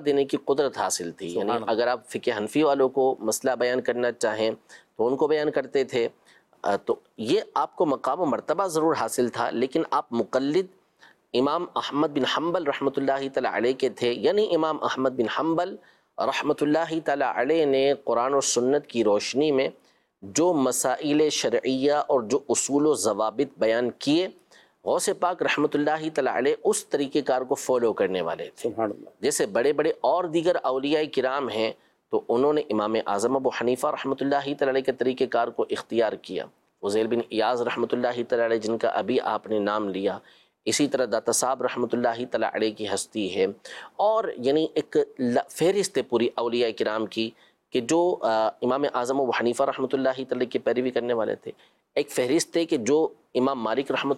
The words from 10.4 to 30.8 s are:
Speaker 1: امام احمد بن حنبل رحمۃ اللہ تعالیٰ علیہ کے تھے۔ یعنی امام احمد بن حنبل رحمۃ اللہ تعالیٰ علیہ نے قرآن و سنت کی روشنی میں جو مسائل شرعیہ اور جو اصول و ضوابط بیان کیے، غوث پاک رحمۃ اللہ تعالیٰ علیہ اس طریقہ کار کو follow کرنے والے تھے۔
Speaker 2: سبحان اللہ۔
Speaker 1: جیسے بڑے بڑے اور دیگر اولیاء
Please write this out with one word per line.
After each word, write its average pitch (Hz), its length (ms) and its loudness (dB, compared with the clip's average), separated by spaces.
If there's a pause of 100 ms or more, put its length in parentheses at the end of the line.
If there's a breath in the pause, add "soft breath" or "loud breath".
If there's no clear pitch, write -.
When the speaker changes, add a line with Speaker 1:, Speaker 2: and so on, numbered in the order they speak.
Speaker 1:
امام 143 320 2 (100)
احمد 147 320 0
بن 143 180 -2
حنبل 165 420 -2
رحمۃ 139 300 -2
اللہ 139 360 -2
تعالیٰ 127 200 0
علیہ 117 200 2
کے 131 160 0
تھے۔ 120 240 0
یعنی 175 420 2
امام 156 280 0
احمد 127 260 0
بن 127 180 0 (120)
حنبل 165 360 -2 (420 soft breath)
رحمۃ 139 440 -2
اللہ 156 440 0
تعالیٰ 143 300 0
علیہ 151 300 2
نے 135 280 4 (100)
قرآن 120 300 0
و 139 80 4
سنت 131 460 2
کی 117 160 0
روشنی 113 480 2
میں 135 180 2 (520 soft breath)
جو 151 320 2
مسائل 143 760 2
شرعیہ 131 640 0
اور 143 280 2
جو 113 180 0 (100)
اصول 139 360 2
و 151 80 4
ضوابط 110 680 -2
بیان 113 300 2 (100)
کیے، 165 280 2 (580 soft breath)
غوث 151 240 0 (100)
پاک 175 240 0
رحمۃ 147 300 2
اللہ 151 420 0
تعالیٰ 123 200 0
علیہ 139 280 2
اس 208 220 0
طریقہ 143 400 -2
کار 127 160 2
کو 131 140 -2
follow 120 380 2
کرنے 92 280 0
والے 82 340 -6
تھے۔ - 140 -6
Speaker 2:
سبحان 107 220 -2
اللہ۔ - 180 -16 (100)
Speaker 1:
جیسے 147 260 0
بڑے 120 280 2
بڑے 156 180 0 (100)
اور 160 220 2
دیگر 170 400 0
اولیاء 135 380 0 (140)